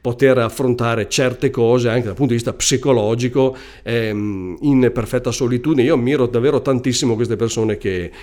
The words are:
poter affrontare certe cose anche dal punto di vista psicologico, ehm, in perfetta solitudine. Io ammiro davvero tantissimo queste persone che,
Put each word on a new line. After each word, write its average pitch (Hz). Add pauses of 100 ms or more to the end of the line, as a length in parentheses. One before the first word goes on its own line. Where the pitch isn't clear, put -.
poter 127
affrontare 117
certe 127
cose 120
anche 117
dal 95
punto 131
di 120
vista 117
psicologico, 123 (280)
ehm, 104
in 131
perfetta 123
solitudine. 131
Io 160
ammiro 127
davvero 123
tantissimo 127
queste 113
persone 110
che, 90 (120)